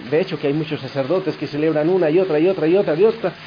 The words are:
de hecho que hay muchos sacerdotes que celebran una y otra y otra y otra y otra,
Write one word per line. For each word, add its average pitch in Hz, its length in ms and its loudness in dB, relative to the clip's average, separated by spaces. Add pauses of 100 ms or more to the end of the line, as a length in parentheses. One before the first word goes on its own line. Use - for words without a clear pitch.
(100)
de 151 100 2
hecho 185 180 -4
que 147 100 -2
hay 139 40 2
muchos 156 280 -4
sacerdotes 143 560 -2
que 156 100 -8
celebran 151 420 0
una 175 220 2
y 160 80 4
otra 151 200 2
y 160 80 4
otra 160 220 0
y 175 80 4
otra 196 180 2
y 175 100 4
otra, 220 280 0 (140)